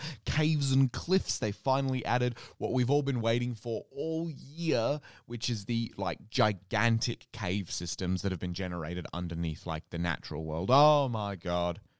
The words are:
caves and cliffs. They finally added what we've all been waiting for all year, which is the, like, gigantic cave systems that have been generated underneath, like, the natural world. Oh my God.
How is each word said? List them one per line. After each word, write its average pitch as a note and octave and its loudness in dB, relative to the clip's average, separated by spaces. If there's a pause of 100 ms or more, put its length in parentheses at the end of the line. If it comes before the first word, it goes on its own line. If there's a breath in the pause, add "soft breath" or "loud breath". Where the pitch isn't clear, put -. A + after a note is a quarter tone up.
(260 loud breath)
caves D3+ 2
and C3 6
cliffs. - 0
They A2 0
finally C3 0
added B2 2 (220 loud breath)
what G#2 -2
we've B2 2
all D3 4
been C3 0
waiting A#2 0
for A2+ -6
all D#3+ -4
year, C#3+ 0 (260 loud breath)
which A#2+ -4
is G#2 -2
the, A#2 0
like, F#2 -4
gigantic A2+ 2
cave F#2 -2
systems F2+ -2
that G2 2
have F2+ -2
been F2+ -4
generated F2 -4
underneath, E2+ -2
like, D#2+ -4
the E2+ -4
natural D#2+ -4
world. E2 -2
Oh C#3+ 6
my G#2 -4
God. F2 -2 (200)